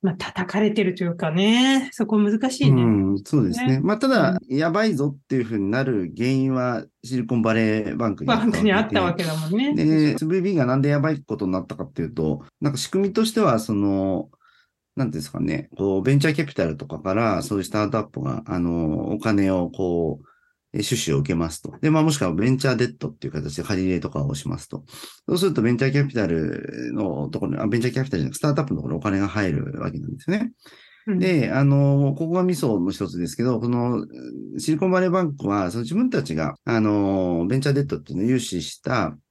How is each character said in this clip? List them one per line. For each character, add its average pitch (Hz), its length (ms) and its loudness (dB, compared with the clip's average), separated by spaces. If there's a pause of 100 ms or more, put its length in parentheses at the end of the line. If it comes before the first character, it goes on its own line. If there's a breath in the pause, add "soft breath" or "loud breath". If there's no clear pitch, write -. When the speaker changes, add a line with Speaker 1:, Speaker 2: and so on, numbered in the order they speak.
Speaker 1:
ま 190 80 2
あ、 175 40 -4
叩 - 300 -8
か 208 140 -2
れ 214 100 4
て 214 140 0
る 180 120 0
と 180 100 -4
い - 20 0
う 170 80 -2
か 165 160 -2
ね、 247 640 4
そ 220 120 -2
こ 214 140 2
難 208 180 4 (140)
し - 140 -4
い 143 60 8
ね。 127 120 6
Speaker 2:
う - 20 4 (280)
ん、 98 100 0
そ 151 160 2
う 107 80 4
で 90 60 0
す 240 80 -4
ね。 131 160 2
Speaker 1:
ね。 - 40 0
Speaker 2:
ま 180 120 2
あ、 214 40 -2
た 269 120 0
だ、 185 280 4 (100)
Speaker 1:
う 131 60 -4
ん。 - 20 0
Speaker 2:
や 156 140 2
ば 202 160 2
い 214 100 2
ぞ 143 220 0
っ - 100 -20
て 139 100 0
い 123 40 2
う 117 40 -2
風 113 140 -4
に 98 120 0
な 127 120 0
る 104 320 -2
原 120 140 0
因 135 240 2
は 123 300 -2 (220)
シ 127 120 -4
リ 120 80 -2
コ 123 100 0
ン 117 60 2
バ 110 120 2
レ 110 400 2
ー - 20 -4
バ 117 140 0
ン 98 80 -2
ク - 80 -6
に - 60 2
あ 226 40 4
っ - 40 0
た 214 40 -2
わ 240 80 2
け - 0 -
で。 170 80 0
Speaker 1:
バ - 0 -
ン - 20 2
ク 208 40 2
に 202 80 4
あ 202 80 4
っ 214 80 -2
た 202 120 2
わ 175 140 0
け 175 80 -4
だ 160 140 -4
も 156 100 -4
ん 180 100 0
ね。 277 160 0
Speaker 2:
で、 156 380 4
エ 131 60 -2
ス 156 80 -4
ブ 170 120 2
イ 190 40 2
ビ 190 100 0
ー 185 40 0
が 139 100 4
な 127 100 2
ん 139 60 2
で 143 80 2
や 147 100 2
ば 151 120 2
い 147 140 -4
こ 107 120 -6
と 101 80 -2
に 92 80 0
な 92 80 0
っ 87 40 -10
た - 100 -12
か - 100 -8
っ - 60 -16
て - 100 -8
い 82 40 -2
う 95 60 -8
と、 78 320 -2 (160)
な 147 100 0
ん 143 40 -4
か 135 40 -4
仕 - 140 -6
組 196 160 0
み 190 60 -4
と 226 100 2
し 220 80 0
て - 80 0
は、 139 200 4
そ 113 140 -4
の、 98 560 0 (680 soft breath)
な 135 100 -2
ん - 40 -2
て 143 80 -8
い - 20 -6
う - 20 -8
ん - 20 -8
で - 20 -10
す - 60 -16
か - 80 -8
ね、 - 360 -4
こ 95 240 0
う、 - 40 -4
ベ 139 120 4
ン 143 40 6
チ 147 80 2
ャ 160 40 2
ー - 40 0
キ 160 80 -2
ャ 143 40 -4
ピ - 60 -14
タ 90 120 0
ル 78 120 -4
と 73 80 -12
か 71 140 -10
か 95 160 -2
ら、 107 260 0
そ 104 140 -4
う - 40 0
い - 20 -4
う - 20 -4
ス - 80 -10
タ 107 80 -2
ー 104 100 0
ト 110 80 -2
ア 107 40 0
ッ 101 60 -6
プ - 140 -10
が、 67 240 -4
あ 90 140 -4
の、 82 500 -2
お 104 80 -2
金 104 320 0
を 90 220 0
こ 85 500 -2
う、 - 40 -20 (500 soft breath)
え、 107 60 -2
出 117 140 -2
資 80 180 -2
を 69 60 2
受 71 140 -2
け - 20 0
ま 82 160 -2
す - 100 -14
と。 - 200 -12
で、 156 100 2
ま 156 80 4
あ、 156 40 4
も 160 80 2
し 143 60 -2
く 104 80 -2
は 87 80 0
ベ 101 160 0
ン 131 80 2
チ 135 100 -2
ャ 131 60 2
ー - 20 0
デ 120 120 0
ッ 113 100 -10
ト - 120 -8
っ - 60 -16
て - 120 -10
い - 20 -6
う - 40 -16
形 76 220 -8
で 87 80 -8
借 92 180 -2
り 92 60 0
入 92 60 2
れ 87 60 0
と 78 100 -6
か 76 140 -4
を 69 100 -2
し - 140 -8
ま 87 100 -6
す - 120 -14
と。 - 140 -12 (440 loud breath)
そ - 80 2
う - 20 0
す 180 80 2
る 175 80 2
と、 123 80 0
ベ 117 100 4
ン 120 60 2
チ 131 80 2
ャ 135 40 2
ー - 20 -4
キ 139 80 2
ャ 139 80 2
ピ 131 80 -6
タ 110 100 2
ル 62 680 -4
の 73 360 -4
と 80 100 -6
こ - 80 -4
ろ - 60 -2
に、 - 60 -4
あ、 113 80 -2
ベ 107 100 0
ン 117 40 2
チ 123 60 0
ャ 120 40 -2
ー - 20 -12
キ 135 60 0
ャ 135 40 0
ピ 135 80 -6
タ 92 60 -2
ル 80 40 0
じ 71 40 0
ゃ 64 40 -2
な - 40 -12
く、 - 40 -10
ス - 20 -10
タ 156 100 0
ー 143 40 2
ト 151 80 0
ア 143 40 0
ッ - 20 -10
プ - 80 -2
の 73 60 -4
と - 20 -8
こ - 60 -6
ろ 76 60 -2
に 82 40 -2
お - 40 -12
金 98 160 0
が 98 80 0
入 98 240 -2
る - 280 -4
わ - 120 -4
け - 80 -8
な - 80 -8
ん - 80 -8
で 139 40 -14
す - 100 -10
ね。 214 220 -2 (560 loud breath)
Speaker 1:
う 208 80 0
ん。 180 40 2
Speaker 2:
で、 170 320 2
あ 131 120 2
の、 139 540 4
こ 160 100 -2
こ 165 60 -2
が 180 100 2
ミ 185 120 2
ソ 113 240 0
の 90 120 0
一 98 160 -4
つ 87 100 -8
で 87 100 -2
す - 80 -8
け 117 80 0
ど、 120 160 2
こ 120 80 -2
の、 120 380 0 (520)
シ 151 160 0
リ 160 40 0
コ 190 100 0
ン 185 40 2
バ 185 80 4
レ 185 80 2
ー 175 40 2
バ 185 120 2
ン 147 120 -2
ク 139 120 -6
は、 98 220 0
そ 104 80 -4
の 120 60 -2
自 160 120 -4
分 240 160 2
た 170 120 0
ち 80 120 -4
が、 76 200 -2 (100)
あ 117 140 2
の、 98 680 2
ベ 123 100 2
ン 135 40 0
チ 147 80 0
ャ - 20 4
ー 139 40 4
デ 143 80 2
ッ 143 40 -4
ト 87 100 -4
っ - 20 -6
て - 140 -12
い - 20 -4
う 87 40 -2
の 98 60 0
を - 20 0
融 127 120 2
資 95 220 -6
し - 180 -12
た 92 360 -2 (160)